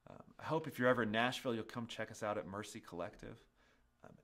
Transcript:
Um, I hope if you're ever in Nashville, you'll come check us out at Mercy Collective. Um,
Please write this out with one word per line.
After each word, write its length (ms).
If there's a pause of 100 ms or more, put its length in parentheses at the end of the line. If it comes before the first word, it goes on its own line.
(100)
Um, 60 (240)
I 40
hope 220
if 120
you're 100
ever 140
in 80
Nashville, 440
you'll 100
come 220
check 240
us 120
out 160
at 80
Mercy 340
Collective. 580 (640)
Um, 220